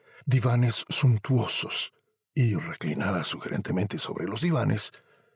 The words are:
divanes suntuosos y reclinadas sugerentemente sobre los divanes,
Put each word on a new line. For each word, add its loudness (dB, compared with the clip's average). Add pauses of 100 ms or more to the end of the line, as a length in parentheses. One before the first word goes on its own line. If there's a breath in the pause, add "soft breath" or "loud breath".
(260 loud breath)
divanes 2
suntuosos 0 (420)
y 2
reclinadas -4
sugerentemente -4
sobre -6
los -4
divanes, 0 (440 soft breath)